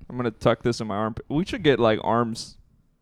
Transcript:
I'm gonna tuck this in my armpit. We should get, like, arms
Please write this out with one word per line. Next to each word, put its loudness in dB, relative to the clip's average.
I'm -12
gonna -2
tuck 0
this 0
in -8
my -4
armpit. -4
We -2
should -8
get, 6
like, 4
arms -2